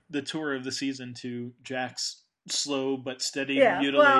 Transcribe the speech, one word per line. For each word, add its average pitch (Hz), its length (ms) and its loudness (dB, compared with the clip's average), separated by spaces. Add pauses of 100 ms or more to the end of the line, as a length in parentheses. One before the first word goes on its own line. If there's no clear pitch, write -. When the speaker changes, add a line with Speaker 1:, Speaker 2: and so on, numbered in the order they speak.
Speaker 1:
the 143 120 -2
tour 151 340 -4
of 127 80 -6
the 131 80 -6
season 131 440 -6
to 120 360 -8 (120)
Jack's - 600 -6 (240)
slow 139 480 -2
but 127 260 -8
steady 135 340 -4
Speaker 2:
Yeah, 139 260 4
Speaker 1:
mutilation. 143 280 6 (100)